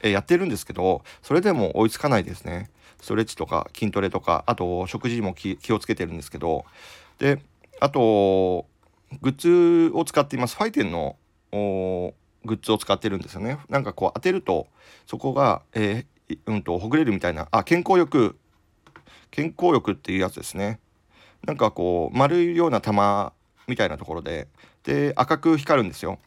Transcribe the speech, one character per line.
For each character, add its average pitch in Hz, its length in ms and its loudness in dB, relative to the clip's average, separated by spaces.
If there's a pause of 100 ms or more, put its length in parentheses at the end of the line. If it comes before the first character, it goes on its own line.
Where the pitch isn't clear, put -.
え 110 80 2
ー、 - 20 2
や 98 80 2
っ - 60 -10
て 175 120 4
る 190 80 0
ん 175 40 -4
で 107 80 -4
す - 80 -10
け - 80 -12
ど、 90 300 0 (180)
そ - 120 -4
れ 170 80 6
で 196 120 2
も 107 240 0
追 110 100 4
い - 40 4
つ - 60 -12
か 151 120 -2
な 120 100 4
い 87 60 -4
で - 80 -10
す - 100 -16
ね。 87 260 -10 (320)
ス - 60 -20
ト 104 80 -2
レ 110 80 2
ッ - 20 0
チ - 120 -14
と 92 80 -4
か - 280 -4
筋 104 180 -4
ト 101 100 -2
レ 95 80 0
と 90 100 -4
か、 85 280 0
あ 117 80 2
と 90 320 -4
食 113 220 -6
事 120 120 -2
も 92 120 -4
気-、 92 240 -6
気 - 140 -6
を 107 80 2
つ - 60 -16
け 113 100 -2
て 92 100 -4
る 85 80 -8
ん 85 40 -8
で 80 60 -10
す - 80 -18
け - 80 -12
ど、 80 260 -4 (540)
で、 143 200 2 (420)
あ 143 80 2
と、 98 760 4 (560)
グ 165 80 0
ッ 170 600 4
ズ - 60 -6
を 165 80 0
使 - 160 -2
っ 143 80 2
て - 80 -8
い 127 40 -2
ま 123 80 0
す。 - 80 -6
フ - 80 0
ァ 220 60 0
イ - 20 -16
テ 277 120 0
ン 90 80 -4
の、 82 240 -4 (360)
お 95 580 -2
ー、 - 40 -16 (320)
グ 113 100 -2
ッ 104 60 -8
ズ - 100 -2
を 107 60 4
使 - 140 -2
っ 101 60 2
て 110 120 -2
る 98 80 -4
ん 87 40 -6
で - 80 -14
す - 60 -16
よ 90 60 -8
ね。 123 160 -6 (120)
な 139 100 0
ん 135 40 -6
か 104 100 -8
こ 92 140 -2
う - 60 0
当 - 60 -6
て 185 120 0
る 185 100 -2
と、 87 260 -2 (380)
そ - 120 -10
こ 135 160 -4
が、 131 280 2 (120)
え 107 320 -2 (240)
ー、 - 40 -6
い-、 - 140 -14
う 110 80 -2
ん 101 80 -4
と、 87 160 -2
ほ 90 100 -6
ぐ 156 80 2
れ 160 80 2
る 113 80 0
み 95 60 -2
た 90 100 -2
い 85 40 -4
な、 78 180 -8
あ、 107 120 2
健 175 240 0
康 190 120 6
浴、 143 380 2 (920)
健 156 260 -4
康 175 180 4
浴 113 180 2
っ 98 40 0
て - 160 -10
い 92 60 0
う - 20 0
や 92 100 0
つ - 60 -18
で - 80 -12
す - 140 -10
ね。 104 220 -4 (640)
な 156 80 -4
ん 143 40 -8
か 110 140 2
こ 87 420 -2
う、 - 40 -2
丸 143 240 4
い 170 160 0
よ 170 100 4
う - 20 2
な 117 120 0
玉 101 520 2 (340)
み 123 100 -4
た 110 80 2
い 87 40 0
な 76 80 -8
と - 60 -12
こ 80 120 -8
ろ 82 60 -8
で、 76 260 -8 (360)
で、 143 320 0
赤 - 220 2
く 160 200 4
光 139 240 2
る 107 40 2
ん 87 40 -4
で 76 60 -14
す - 80 -12
よ。 85 240 -6